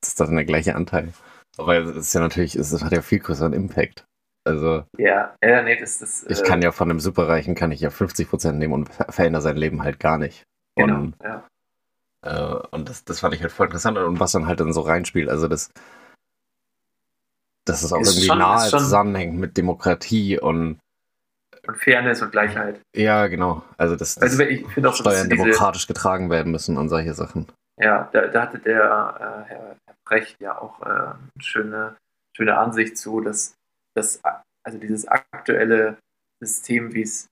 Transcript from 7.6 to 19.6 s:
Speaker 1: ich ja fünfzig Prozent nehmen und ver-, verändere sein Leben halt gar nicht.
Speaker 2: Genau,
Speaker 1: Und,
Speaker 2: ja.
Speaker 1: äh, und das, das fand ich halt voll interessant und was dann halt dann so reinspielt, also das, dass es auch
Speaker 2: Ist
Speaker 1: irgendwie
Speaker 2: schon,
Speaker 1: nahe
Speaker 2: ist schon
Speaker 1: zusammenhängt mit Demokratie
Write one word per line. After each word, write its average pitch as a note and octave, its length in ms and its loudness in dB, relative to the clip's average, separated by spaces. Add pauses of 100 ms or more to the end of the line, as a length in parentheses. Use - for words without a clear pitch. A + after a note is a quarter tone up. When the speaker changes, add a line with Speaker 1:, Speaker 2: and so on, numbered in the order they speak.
Speaker 1:
ich D2 100 -6
ja D#2+ 100 -2
fünfzig - 400 -4
Prozent D#2 280 -2
nehmen D#2 140 0
und C#2+ 180 -2
ver-, - 220 -6
verändere E2 300 2
sein D2 160 0
Leben D2+ 240 -2
halt C#2+ 180 -6
gar D#2+ 160 2
nicht. D2 280 -6 (320)
Speaker 2:
Genau, C#2 240 4
Speaker 1:
Und, D#2+ 220 -6
Speaker 2:
ja. G#2+ 240 -10 (760)
Speaker 1:
äh, - 480 -6
und D2+ 180 -8
das, - 160 -16
das - 160 -8
fand D#2+ 140 -2
ich D#2+ 80 -8
halt E2 100 -4
voll F#2+ 140 0
interessant F2+ 320 -2
und F2 220 0
was F#2 120 2
dann E2 140 0
halt E2+ 140 0
dann E2 120 0
so D#2+ 80 0
reinspielt, E2 480 0
also D#2 180 0
das, D#2 240 -4 (2000)
dass - 160 -2
es E2 100 -2
auch E2+ 80 2
Speaker 2:
Ist - 120 4
Speaker 1:
irgendwie - 140 4
Speaker 2:
schon, - 120 6
Speaker 1:
nahe G2+ 260 4
Speaker 2:
ist G#2+ 60 2
schon C#3+ 100 4
Speaker 1:
zusammenhängt G2+ 580 2
mit F#2 180 -4
Demokratie F#2+ 840 0